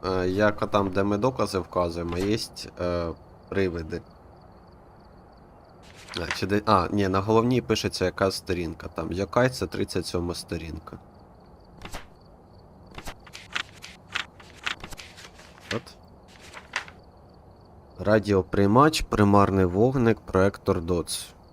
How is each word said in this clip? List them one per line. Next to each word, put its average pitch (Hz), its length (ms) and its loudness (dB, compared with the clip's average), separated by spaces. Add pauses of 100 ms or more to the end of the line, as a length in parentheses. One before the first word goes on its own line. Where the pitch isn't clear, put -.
е, 92 240 0
як 104 420 0
там, 101 180 2
де 98 140 0
ми 101 140 2
докази 107 420 0
вказуємо, 87 580 -2
є, 101 200 0 (420)
е, 87 340 -4 (360)
привиди. 85 520 -4 (2250)
А, 85 60 -6
чи - 200 -4
де... 101 180 0
а, 98 260 4
ні, 101 160 2
на 95 140 2
головній 113 400 2
пишеться 104 440 -2
яка 95 260 0
сторінка 85 560 -6
там. 82 240 -8
Яка 101 380 0
це 101 180 -6
тридцять 98 380 -4
сьома 87 300 -4
сторінка. 80 640 -12 (4000)
От. - 220 -10 (2000)
Радіоприймач, 101 1000 4
примарний 98 640 4
вогник, 113 540 2
проектор 95 640 2
доц. 85 480 -4 (240)